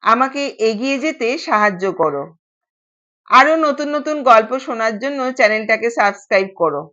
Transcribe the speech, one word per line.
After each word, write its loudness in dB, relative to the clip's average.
আমাকে 0
এগিয়ে 0
যেতে -4
সাহায্য -2
করো। -2
আরো 6
নতুন -2
নতুন -4
গল্প 6
শোনার -4
জন্য -6
চ্যানেলটাকে 0
সাবস্ক্রাইব 0
করো। -2